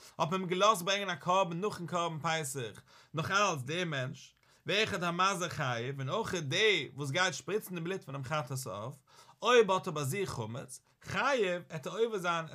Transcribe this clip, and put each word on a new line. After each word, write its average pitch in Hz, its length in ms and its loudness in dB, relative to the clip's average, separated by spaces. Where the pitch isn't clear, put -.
אויב 147 120 2
מען 185 140 0
גלאס 185 360 4
ברענגען, 196 280 0
א 175 60 -2
קרבן, 180 460 2
נאך 202 200 -4
א 170 60 -4
קרבן 170 340 -2
פסח, 139 600 -2
נאך 156 180 -2
אלעס, 190 320 2
דער 170 220 -2
מענטש, 131 480 -6
ווער 175 120 0
איך 208 160 2
דאס 175 200 -2
מעז 185 360 2
חייב, 135 500 -2
און 131 100 -4
אויך 202 260 -2
דער, 170 580 4
וואס 139 180 -4
גייט 180 220 2
שפריצן 196 420 -4
דעם 165 80 -4
בלוט 185 200 -4
פון 139 100 -10
דעם 139 100 -6
חטאת 139 440 -4
אויף, 107 280 -8
אוי, 233 220 8
באט 190 240 2
ער 170 60 -4
ביי 147 120 -2
זיך 131 240 -2
חמץ, 117 500 -8
חייב, 196 680 0
האט 160 180 -8
ער 165 60 -6
אויך 220 240 0
זיין, 170 380 0